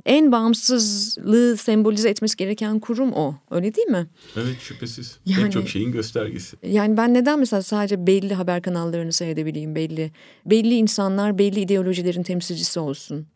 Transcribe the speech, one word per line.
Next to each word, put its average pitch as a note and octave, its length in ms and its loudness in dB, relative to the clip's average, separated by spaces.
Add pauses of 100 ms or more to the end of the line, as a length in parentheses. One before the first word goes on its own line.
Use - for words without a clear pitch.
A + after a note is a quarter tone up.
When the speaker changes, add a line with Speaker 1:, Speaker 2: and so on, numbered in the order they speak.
Speaker 1:
en D4 260 6
bağımsızlığı A3+ 1300 2
sembolize G#3+ 520 2
etmesi G#3+ 280 -2
gereken G#3+ 420 -2
kurum A#3+ 340 -2
o. C#3+ 220 -2 (160)
Öyle F#3 240 -2
değil A4+ 120 0
mi? F3+ 200 0 (280)
Speaker 2:
Evet, B2+ 260 -4
şüphesiz. B2+ 640 -14
Speaker 1:
Yani F#3+ 200 2
Speaker 2:
En G#3 40 0
çok F#3+ 200 -2
şeyin A2+ 220 -2
göstergesi. A2+ 720 -6
Speaker 1:
yani G#3 340 2
ben A#3 160 2
neden B3+ 260 2
mesela A3 220 0
sadece G3+ 460 -2
belli G3 260 2
haber F3+ 280 -2
kanallarını E3+ 520 -4
seyredebileyim, D#3 600 -4
belli, D#3+ 360 -4 (340)
belli A3+ 300 4
insanlar, G3+ 640 2
belli G3+ 220 2
ideolojilerin F3+ 640 0
temsilcisi F3 560 -4
olsun? D3+ 560 -8